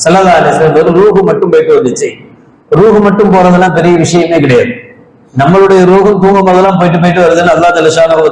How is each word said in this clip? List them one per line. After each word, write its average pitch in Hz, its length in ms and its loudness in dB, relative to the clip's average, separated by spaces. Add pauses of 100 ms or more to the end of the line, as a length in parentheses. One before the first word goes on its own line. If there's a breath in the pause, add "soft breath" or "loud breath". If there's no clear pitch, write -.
ஸல்லல்லாஹு 180 340 2
அலைஹி 143 140 -2
வஸல்லம் 156 260 0
வெறும் 170 180 0
ரூஹு 196 260 2
மட்டும் 175 280 -2
போயிட்டு 160 260 0
வந்துச்சு. 127 320 -4 (640)
ரூஹு 208 300 2
மட்டும் 202 320 0
போறதெல்லாம் 180 420 0
பெரிய 170 220 0
விஷயமே 165 440 -2
கிடையாது. 123 320 0 (640)
நம்மளுடைய 185 500 2
ரூஹும் 196 360 2
தூங்கும் 190 260 0
போதெல்லாம் 185 320 0
போயிட்டு 170 220 -2
போயிட்டு 175 220 0
வருதுன்னு 170 300 0
அல்லாஹ் 170 220 0
ஜல்ல 160 180 0
ஷானஹு 165 300 0
வ 151 100 0